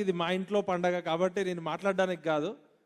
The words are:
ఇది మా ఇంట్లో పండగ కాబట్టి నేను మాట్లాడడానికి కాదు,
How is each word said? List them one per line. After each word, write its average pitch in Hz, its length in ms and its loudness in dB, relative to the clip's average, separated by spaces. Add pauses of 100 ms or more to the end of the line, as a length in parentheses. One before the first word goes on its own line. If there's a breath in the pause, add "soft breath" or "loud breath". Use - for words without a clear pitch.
ఇది 190 160 0
మా 170 60 0 (100)
ఇంట్లో 190 220 0 (100)
పండగ 180 300 2 (100)
కాబట్టి 180 400 0
నేను 175 220 -4
మాట్లాడడానికి 185 600 0
కాదు, 156 200 2 (360)